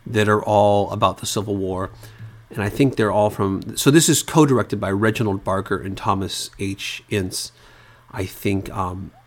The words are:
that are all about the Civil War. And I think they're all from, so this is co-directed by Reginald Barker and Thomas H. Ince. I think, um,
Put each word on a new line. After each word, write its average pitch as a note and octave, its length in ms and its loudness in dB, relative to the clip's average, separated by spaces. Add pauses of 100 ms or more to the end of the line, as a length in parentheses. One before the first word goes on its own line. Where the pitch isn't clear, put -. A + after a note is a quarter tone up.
that G#2+ 220 2
are G#2+ 160 4
all G2+ 480 4
about G#2 280 0
the - 60 -10
Civil G#2 300 -4
War. F#2+ 360 -4 (580)
And A2+ 120 -8
I G2+ 80 -2
think C3+ 260 2
they're G#2+ 160 2
all G#2 200 2
from, G2 460 -2
so - 120 2
this D#3+ 180 6
is D#3 140 2
co-directed C3 580 2
by G2 120 -2
Reginald G#2 520 0
Barker F#2+ 340 -2
and F#2 200 -8
Thomas G2 640 -4
H. - 500 -8
Ince. F#2+ 420 -4 (600)
I F#2+ 140 -6
think, G2 460 -4
um, F#2 400 -6 (160)